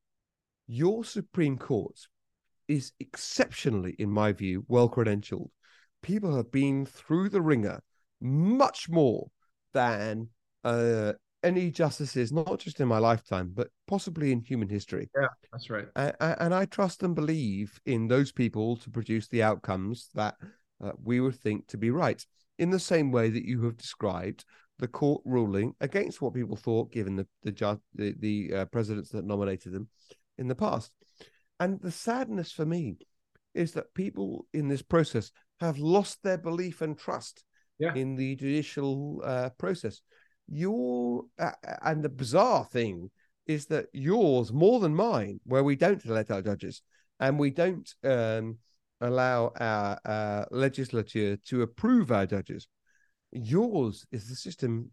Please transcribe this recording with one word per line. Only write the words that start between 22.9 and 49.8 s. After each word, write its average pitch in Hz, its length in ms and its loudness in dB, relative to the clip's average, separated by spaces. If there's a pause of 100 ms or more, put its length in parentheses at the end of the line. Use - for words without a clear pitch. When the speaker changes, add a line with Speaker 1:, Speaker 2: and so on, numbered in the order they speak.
Speaker 1:
way 117 180 4
that 113 160 -2
you 117 180 -2
have 117 140 -2
described 92 680 -6 (340)
the 123 80 -4
court 143 380 0
ruling 113 540 2
against - 420 -2
what 135 120 -2
people 123 240 -4
thought, 117 340 0
given 98 240 -4
the, 95 120 -4 (160)
the 104 80 -4
ju-, 104 300 -2 (140)
the, 104 240 -4
the, 104 340 -2
uh, 95 120 -2
presidents 104 440 -4
that 98 160 -8
nominated 98 460 -4
them 101 160 -8 (500)
in 127 100 -6
the 127 80 -2
past. - 360 -4 (680)
And 185 220 -2
the 180 100 -6
sadness 226 600 -4
for 156 140 -4
me 160 320 -2 (560)
is 165 180 -2
that - 220 -8
people 190 600 -6
in 151 140 -2
this 139 140 0
process 151 500 2 (300)
have 160 180 -2
lost 185 440 2
their 185 140 2
belief 170 440 -4
and 151 160 -4
trust - 460 -10 (360)
Speaker 2:
Yeah. 160 160 -2
Speaker 1:
in 131 200 -2
the 135 200 -2
judicial, 139 880 -4
uh, 127 340 -2
process. 175 440 -6 (460)
Your, 240 760 -2 (160)
uh, 165 120 -2 (300)
and 156 220 0
the 147 60 -2
bizarre 135 560 4
thing 101 440 -4 (380)
is 151 200 -2
that 151 260 -2
yours, 139 580 4
more 190 280 6
than 165 140 2
mine, 151 520 0
where 131 180 4
we 139 120 4
don't 175 300 4
elect 110 260 0
our 98 100 0
judges 95 400 -4 (380)
and 139 200 2
we 143 100 4
don't, 170 400 0 (140)
um, 113 540 0 (440)
allow 123 580 2
our, 104 460 0